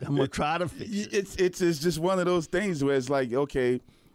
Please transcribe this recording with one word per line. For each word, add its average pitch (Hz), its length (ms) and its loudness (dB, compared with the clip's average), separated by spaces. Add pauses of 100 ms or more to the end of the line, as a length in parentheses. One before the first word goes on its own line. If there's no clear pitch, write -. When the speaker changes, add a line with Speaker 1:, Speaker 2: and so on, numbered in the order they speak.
Speaker 1:
I'm 139 140 -8
gonna 139 100 4
Speaker 2:
It, - 80 -4
Speaker 1:
try 156 260 -2
to 175 100 -2
fix - 220 -10
Speaker 2:
y-, 202 80 -4
Speaker 1:
it. 208 160 -6
Speaker 2:
it's, 196 220 -2
it's, 180 240 0
it's 170 200 2
just 160 180 0
one 185 200 0
of 180 80 0
those 180 200 2
things 175 380 -2
where 139 120 4
it's 131 140 0
like, 135 220 0
okay, 127 480 0 (340)